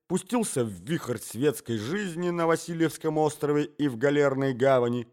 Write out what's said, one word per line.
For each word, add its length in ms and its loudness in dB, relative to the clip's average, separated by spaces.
пустился 560 -2
в 60 -2
вихрь 480 -6
светской 600 -2
жизни 520 -4
на 160 0
Васильевском 720 0
острове 480 0
и 220 -2
в 100 -4
Галерной 560 2
гавани, 600 4